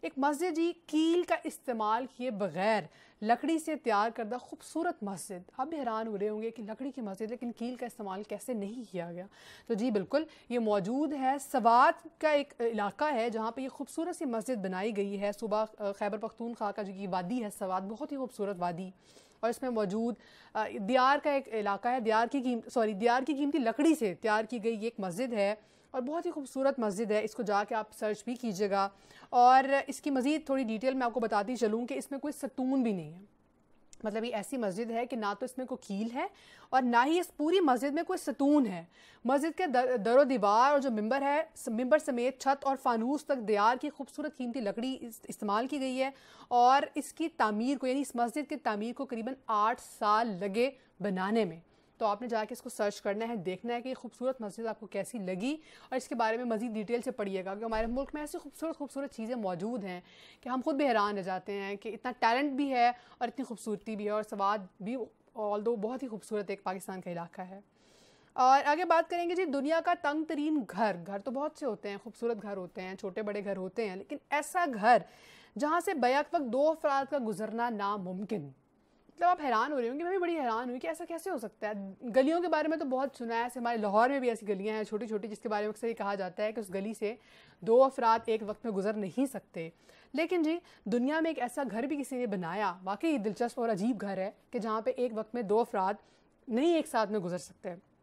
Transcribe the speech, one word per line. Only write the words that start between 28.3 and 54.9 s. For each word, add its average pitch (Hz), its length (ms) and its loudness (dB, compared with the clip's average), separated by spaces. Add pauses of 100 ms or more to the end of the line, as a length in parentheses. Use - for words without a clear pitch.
कीजिएगा। 196 560 0 (420)
और 262 400 8
इसकी 277 360 -2
मज़ीद 285 400 2
थोड़ी 269 140 2
डिटेल 220 300 0
मैं 262 120 0
आपको 240 140 0
बताती 220 360 0
चलूँ 226 300 0
कि 262 100 -4
इसमें 277 260 -6
कोई 294 100 -4
सतून 262 520 0
भी 226 100 2
नहीं 156 180 -6
है, 175 100 -16 (840)
मतलब 214 180 -2
ये 240 60 -4
ऐसी 226 280 -6
मस्जिद 220 340 -2
है 233 140 -2
कि 247 100 -8
ना 208 180 -2
तो 233 120 -6
इसमें 254 220 -8
कोई 254 160 -6
कील 214 280 -4
है 311 180 -4 (440)
और 262 80 6
ना 240 220 6
ही 320 160 4
इस 349 80 -2
पूरी 330 320 2
मस्जिद 269 340 4
में 330 120 0
कोई 370 120 -2
सतून 285 480 4
है। 175 220 -6 (380)
मस्जिद 285 280 2
के 370 140 0
दर, 254 300 2
दरो 233 260 6
दीवार 240 500 6
और 285 60 6
जो 262 120 0
मिंबर 220 320 0
है, 294 320 2
स-, - 140 -8
मिंबर 254 300 4
समेत 254 420 -2
छत 277 240 2
और 269 100 2
फानूस 247 520 0
तक 277 100 0
दियार 214 400 4
की 294 120 -6
खूबसूरत 285 440 -10
कीमती 247 280 -6
लकड़ी 233 320 -2
इस-, 240 320 -12
इस्तेमाल 240 420 -2
की 294 120 -4
गई 262 160 -2
है 262 180 -2 (380)
और 254 460 6
इसकी 311 300 -4
तामीर 233 500 0
को, 262 100 -2
यानी 262 140 0
इस - 140 -6
मस्जिद 240 320 -2
की 302 80 -6
तामीर 226 380 -4
को 269 120 -6
करीबन 240 300 -6 (140)
आठ 220 300 2
साल 214 480 2
लगे 208 500 0 (240)
बनाने 202 440 2
में। 165 160 -8 (380)
तो 233 60 0
आपने 208 220 0
जाके 220 260 -2
इसको 240 160 -12
सर्च 202 300 -2
करना 208 260 -2
है, 233 120 -4
देखना 185 360 -6
है 240 80 -4
कि 247 80 -8
ये 262 60 -6
खूबसूरत 254 460 -6
मस्जिद 226 260 -8
आपको 214 200 -8
कैसी 202 320 -6